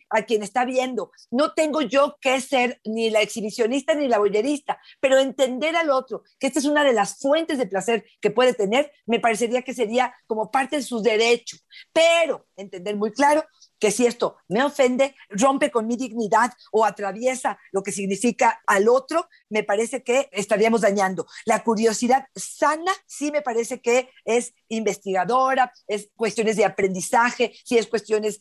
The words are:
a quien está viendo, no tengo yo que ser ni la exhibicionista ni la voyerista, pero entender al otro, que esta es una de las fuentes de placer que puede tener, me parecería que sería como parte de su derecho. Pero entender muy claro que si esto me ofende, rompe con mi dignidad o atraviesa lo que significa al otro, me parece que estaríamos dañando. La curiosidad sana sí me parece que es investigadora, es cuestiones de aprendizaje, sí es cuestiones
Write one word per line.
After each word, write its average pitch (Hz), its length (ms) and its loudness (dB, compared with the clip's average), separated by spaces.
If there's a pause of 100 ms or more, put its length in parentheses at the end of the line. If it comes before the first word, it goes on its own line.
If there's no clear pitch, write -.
a 220 140 0
quien 214 200 -2
está 247 220 -2
viendo, 254 460 -4 (200)
no 302 220 0
tengo 311 300 0
yo 190 400 0
que 262 180 0
ser 247 440 -2
ni 220 260 -2
la 214 100 2
exhibicionista 233 760 -2
ni 294 140 -2
la 233 100 2
voyerista, 214 600 0 (200)
pero 269 200 4
entender 269 580 0
al 330 140 0
otro, 262 320 -2 (160)
que 269 80 -4
esta 269 120 -2
es 254 60 -2
una 294 200 2
de 269 100 4
las 202 240 -2
fuentes 311 400 0
de 247 80 -2
placer 196 400 -2 (140)
que 208 100 2
puede 247 240 2
tener, 240 360 0 (140)
me 226 160 0
parecería 233 420 0
que 254 120 -10
sería 240 320 0 (200)
como 220 260 -6
parte 269 240 -2
de 277 60 -2
su 233 200 -6
derecho. 233 540 0 (360)
Pero 330 540 2 (100)
entender 196 380 -8
muy 208 180 -2
claro 294 320 2 (340)
que 214 120 2
si 240 160 2
esto 226 300 -2 (120)
me 214 140 0
ofende, 269 540 0 (120)
rompe 277 420 2
con 220 160 -2
mi 240 100 -4
dignidad 220 560 0 (180)
o 220 140 2
atraviesa 214 760 -4 (140)
lo 190 100 -2
que 196 100 -8
significa 202 760 0
al 208 200 4
otro, 262 400 2 (220)
me 214 140 -2
parece 214 400 -2
que 262 280 0
estaríamos 208 500 2
dañando. 190 440 0 (180)
La 214 200 0
curiosidad 226 600 2 (120)
sana 294 560 -2 (140)
sí 294 260 -6
me 294 100 -2
parece 240 400 -4
que 247 280 0 (140)
es 240 300 -2 (140)
investigadora, 226 1040 0 (160)
es 208 280 -6
cuestiones 220 400 -2
de 208 80 4
aprendizaje, 202 880 0 (120)
sí 247 120 0
es 226 120 2
cuestiones 214 520 -2